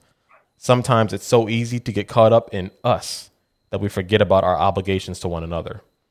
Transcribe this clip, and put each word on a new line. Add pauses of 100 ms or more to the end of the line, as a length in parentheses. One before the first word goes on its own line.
(580)
Sometimes
it's
so
easy
to
get
caught
up
in (140)
us (400)
that
we
forget
about
our
obligations
to
one
another. (300)